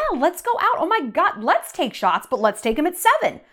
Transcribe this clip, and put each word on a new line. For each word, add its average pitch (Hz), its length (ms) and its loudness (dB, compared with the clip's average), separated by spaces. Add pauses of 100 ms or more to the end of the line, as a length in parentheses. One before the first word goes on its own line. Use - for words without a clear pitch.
(160)
let's 320 240 0
go 480 180 -2
out. 453 200 2
Oh - 80 -2
my 440 160 0
God, 262 400 -2
let's 359 280 0
take 262 220 -2
shots, 185 380 0
but 196 100 -2
let's 214 220 0
take - 160 0
'em 302 80 2
at 359 100 -4
seven, - 440 2 (120)